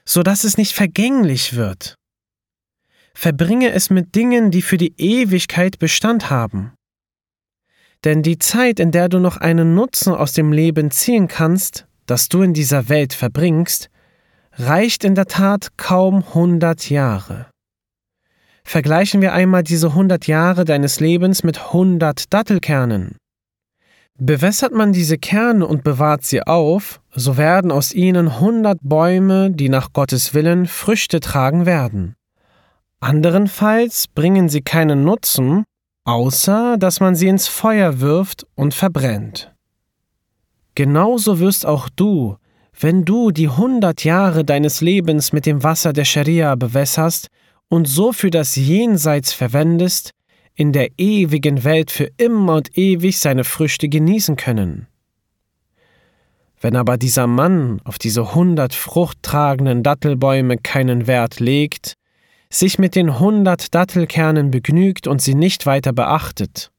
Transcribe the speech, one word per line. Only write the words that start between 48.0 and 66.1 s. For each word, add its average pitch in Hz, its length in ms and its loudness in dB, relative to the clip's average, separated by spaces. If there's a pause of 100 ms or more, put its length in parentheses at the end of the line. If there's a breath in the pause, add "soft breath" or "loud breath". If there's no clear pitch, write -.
für 196 180 0
das 165 260 -2
Jenseits 151 760 0
verwendest, 165 800 0 (460)
in 147 140 2
der 135 260 0
ewigen 156 640 0
Welt 156 300 0
für 143 240 -4
immer 214 380 2
und 151 220 -2
ewig 185 420 0
seine 131 260 0
Früchte - 440 -4
genießen 156 460 0
können. 101 540 -4 (1700)
Wenn 117 140 -2
aber 123 220 0
dieser 123 320 0
Mann 135 560 0
auf - 120 -12
diese 113 380 -4
hundert 160 400 2
fruchttragenden 139 1080 -2
Dattelbäume 135 760 0
keinen 123 480 -2
Wert 120 320 -2
legt, 143 560 -2 (560)
sich - 280 0
mit 185 180 2
den 156 240 0
hundert 190 520 2
Dattelkernen 160 760 0
begnügt 165 560 0
und 131 160 -2
sie 135 140 0
nicht 170 280 0
weiter 135 280 0
beachtet, - 880 -4